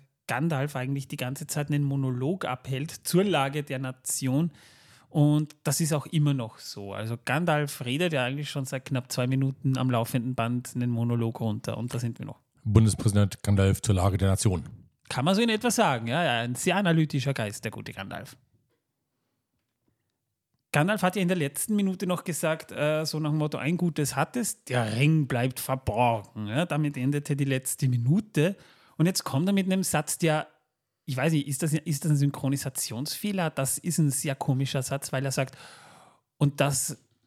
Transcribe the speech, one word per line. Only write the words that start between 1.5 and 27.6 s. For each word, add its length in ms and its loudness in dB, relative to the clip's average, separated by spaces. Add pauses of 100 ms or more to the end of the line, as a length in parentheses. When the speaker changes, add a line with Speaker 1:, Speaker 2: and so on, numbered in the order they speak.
Speaker 1:
einen 140 2
Monolog 640 -2
abhält 460 -6
zur 340 2
Lage 380 2
der 160 -6
Nation. 720 -2 (580)
Und 540 4
das 180 0
ist 100 0
auch 140 -2
immer 280 2
noch 240 -6
so. 360 -12
Also 320 -6
Gandalf 580 0
redet 300 0
ja 100 2
eigentlich 260 -4
schon 160 -4
seit 200 -6
knapp 260 -4
zwei 160 0
Minuten 500 0
am 140 2
laufenden 440 0
Band 380 -2
einen 160 0
Monolog 520 0
runter. 360 -4
Und 160 -6
da 60 -2
sind 200 -4
wir 60 -10
noch. 140 -14 (240)
Speaker 2:
Bundespräsident 800 4
Gandalf 380 4
zur 140 2
Lage 220 2
der 120 2
Nation. 340 2 (460)
Speaker 1:
Kann 160 -2
man 100 4
so 60 2
in 80 2
etwa 220 0
sagen, 360 2
ja, 160 0
ja, 180 2
ein 140 -4
sehr 220 2
analytischer 560 2
Geist, 320 -6
der 60 -6
gute 200 -12
Gandalf. 460 -12 (2250)
Gandalf 300 2
hat 160 0
ja 40 0
in 60 2
der 100 2
letzten 380 -2
Minute 320 0
noch 160 -2
gesagt, 480 -4
äh, 320 0
so 160 -4
nach 120 -2
dem 80 0
Motto, 180 -2
"Ein 180 -2
Gutes 400 -2
hat 220 -2
es, 260 -6
der 320 -2
Ring 320 4
bleibt 320 -2
verborgen." 880 0
Ja, 180 0
damit 300 -2
endete 400 -2
die 80 0
letzte 460 0